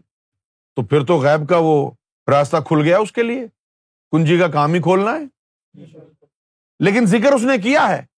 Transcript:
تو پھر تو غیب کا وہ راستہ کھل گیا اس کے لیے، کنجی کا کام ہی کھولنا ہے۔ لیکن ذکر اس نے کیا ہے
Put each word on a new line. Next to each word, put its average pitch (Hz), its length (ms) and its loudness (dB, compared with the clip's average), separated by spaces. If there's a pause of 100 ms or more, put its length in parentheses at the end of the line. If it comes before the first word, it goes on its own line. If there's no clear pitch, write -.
(760)
تو 120 100 -4
پھر 143 200 0
تو 175 140 2
غیب 147 300 0
کا 175 120 2
وہ 147 300 0 (360)
راستہ 143 300 0 (100)
کھل 151 160 0
گیا 175 160 2
اس 214 120 -4
کے 240 120 -4
لیے، 233 240 -6 (640)
کنجی 160 260 2
کا 175 100 2
کام 147 260 0
ہی 175 80 0
کھولنا 185 300 0
ہے۔ 311 120 -6 (1600)
لیکن 202 260 0
ذکر 233 280 2
اس 233 100 0
نے 262 140 0
کیا 262 320 0
ہے 143 160 -4 (120)